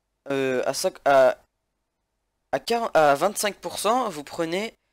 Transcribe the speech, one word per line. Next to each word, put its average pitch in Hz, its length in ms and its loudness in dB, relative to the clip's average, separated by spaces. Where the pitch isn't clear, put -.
euh, 131 360 -2
à, 135 60 0
cinq, 185 320 -6
à, 135 340 4
à 139 80 -2
quarante, 233 340 -4
à 147 200 6
vingt-cinq 196 420 -2
pour - 220 -12
cent, 233 300 0
vous 147 140 -10
prenez 175 560 -6